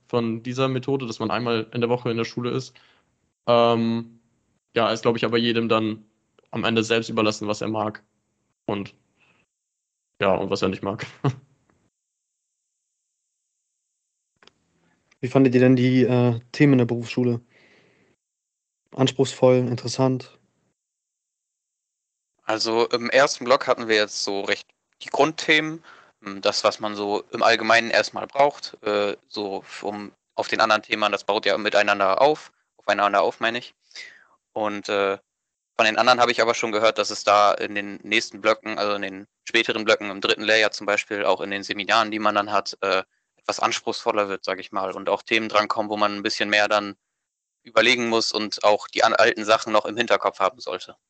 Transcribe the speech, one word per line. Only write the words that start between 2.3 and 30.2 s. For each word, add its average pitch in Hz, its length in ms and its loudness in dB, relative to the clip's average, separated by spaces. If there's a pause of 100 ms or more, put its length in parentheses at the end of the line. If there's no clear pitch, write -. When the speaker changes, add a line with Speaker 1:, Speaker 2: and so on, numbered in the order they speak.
Speaker 1:
ist. 127 240 -6 (720)
Ähm, 117 760 2 (540)
ja, - 180 2
ist, 113 100 -4
glaub 120 140 2
ich, 113 80 -2
aber 117 140 0
jedem 113 300 0
dann 110 360 0 (460)
am 110 140 -4
Ende 113 200 2
selbst 113 240 0
überlassen, 107 400 -2
was 104 120 -4
er 110 80 -4
mag. 107 360 -6 (640)
Und, 101 280 -6 (1300)
ja, 95 140 2
und 92 160 -2
was 98 120 -2
er 95 60 0
nicht 95 140 -6
mag. 98 240 -6 (160)
<laughs> 135 120 -2 (3750)
Speaker 2:
Wie 127 80 -6
fandet 131 260 4
ihr 127 60 4
denn 127 160 6
die, 127 260 4
äh, 123 380 2 (120)
Themen 143 220 4
in 127 40 4
der 120 60 4
Berufsschule? 120 560 -2 (1500)
Anspruchsvoll, 127 640 2
interessant? 123 840 -2 (2000)
Speaker 3:
Also 110 460 0
im 117 200 -4
ersten 135 340 2
Block 127 220 2
hatten 120 220 -2
wir 110 80 2
jetzt 104 260 -2
so 98 200 -4
recht 101 260 -4 (340)
die - 60 -16
Grundthemen, 156 720 0 (420)
ähm, 98 180 -10
das, 104 220 -2
was 104 160 0
man 107 140 -6
so 101 380 -4
im 117 100 -4
Allgemeinen 113 480 2
erstmal 104 360 -2
braucht, - 580 -2
äh, 104 320 -2 (100)
so 98 360 -8
f-, - 200 -18
um 104 300 -10 (240)